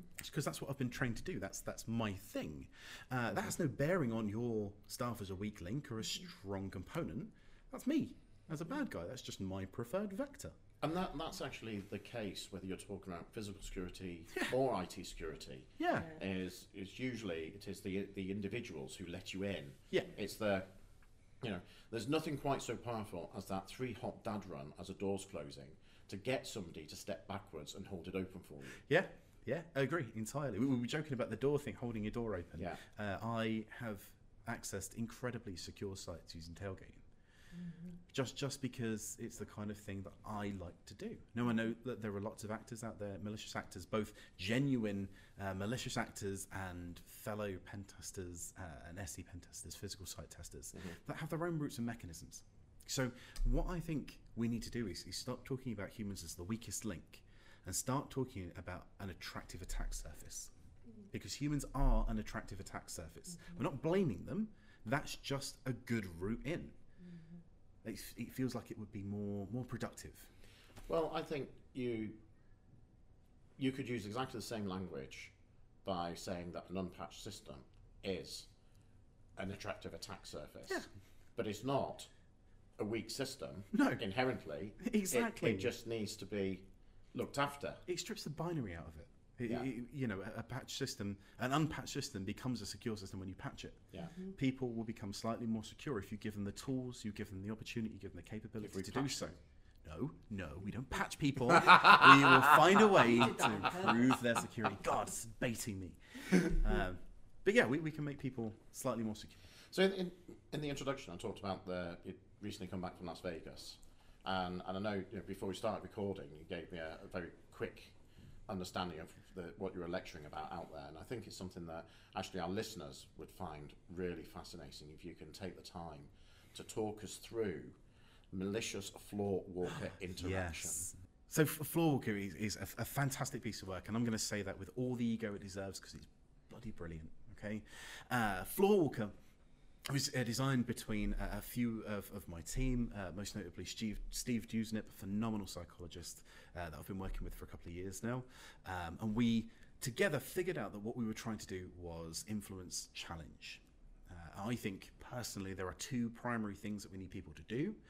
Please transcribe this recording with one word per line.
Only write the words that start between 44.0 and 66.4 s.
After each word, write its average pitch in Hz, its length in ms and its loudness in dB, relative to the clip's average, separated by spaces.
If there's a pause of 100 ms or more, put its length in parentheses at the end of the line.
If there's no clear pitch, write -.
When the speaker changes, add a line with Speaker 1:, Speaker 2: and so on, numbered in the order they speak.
Speaker 1:
genuine, 107 720 4 (340)
uh, 98 120 0
malicious 107 440 -2
actors 101 560 -4
and 87 520 -6
fellow 104 480 -4 (120)
pen 101 180 -10 (120)
testers, 87 640 -8
uh, 82 300 -10
and 85 100 -10
S 95 180 -6
E 92 60 -10
pen 87 160 -12
testers, - 360 -12
physical 98 300 -8
site - 240 -10
testers, - 480 -12
Speaker 3:
Mm-hmm. - 100 -8 (200)
Speaker 1:
that 147 100 -4
have 156 120 -4
their 165 160 0
own 170 120 0
routes 143 200 -2
and 117 100 0
mechanisms. - 560 -8 (420)
So 127 240 0 (340)
what 117 260 6
I 180 100 2
think 156 400 -4 (160)
we 117 120 2
need 117 160 0
to - 80 -8
do 117 160 0
is, 85 200 -6
is 95 100 -6
stop - 280 -4
talking 127 280 -2
about 98 160 -4
humans 98 340 -6
as 80 120 -8
the 107 80 -8
weakest 110 420 -4
link - 380 -6 (420)
and 90 100 -4
start 135 360 0
talking 104 460 -2
about 87 280 -8 (140)
an 98 100 -6
attractive - 520 -8
attack - 320 -2
surface. - 580 -8 (360)
Speaker 2:
Mm. 107 240 -16
Speaker 1:
Because 101 220 -6
humans 143 320 0 (100)
are 127 320 8
an 110 120 2
attractive 104 400 -6
attack 95 300 -8
surface. - 480 -10
Speaker 2:
Mm-hmm. - 220 -12
Speaker 1:
We're 117 100 2
not 135 120 -4
blaming 160 440 4
them. 214 220 -2 (380)
That's 135 320 0
just - 480 -4
a 131 80 0
good 113 320 0 (140)
route 110 260 0